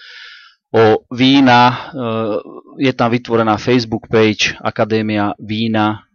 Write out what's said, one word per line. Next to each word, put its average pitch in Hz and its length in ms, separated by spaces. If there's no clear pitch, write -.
o 113 120
vína. 127 540
E, 123 120
je 131 100
tam 123 160
vytvorená 113 480
Facebook 117 520
page 110 500
Akadémia 107 800
vína 107 640